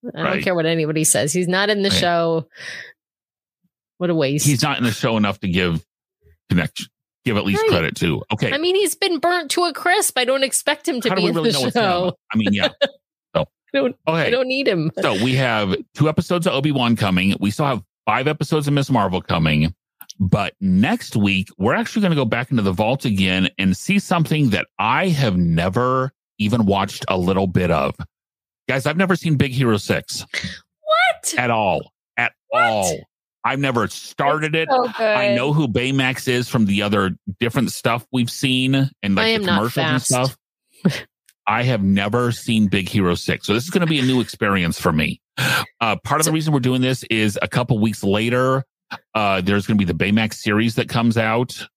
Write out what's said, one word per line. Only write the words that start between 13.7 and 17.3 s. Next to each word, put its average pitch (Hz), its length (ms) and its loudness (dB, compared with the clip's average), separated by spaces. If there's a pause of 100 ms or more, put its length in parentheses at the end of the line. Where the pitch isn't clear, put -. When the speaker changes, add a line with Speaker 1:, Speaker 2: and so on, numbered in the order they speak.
Speaker 1:
I 277 40 2
don't, 254 180 0 (100)
Speaker 2:
okay. 160 200 0
Speaker 1:
I - 40 0
don't 254 180 0
need 262 200 0
him. 165 220 0 (100)
Speaker 2:
So 147 140 2 (100)
we 131 120 2
have 110 380 0 (200)
two 151 160 2
episodes 175 360 -2
of 170 60 0
Obi-Wan 135 440 2
coming. 95 440 2